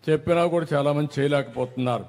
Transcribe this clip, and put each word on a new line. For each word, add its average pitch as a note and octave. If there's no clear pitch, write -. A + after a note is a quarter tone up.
చెప్పినా E3+
కూడా E3+
చాలామంది D3
చేయలేకపోతున్నారు. B2+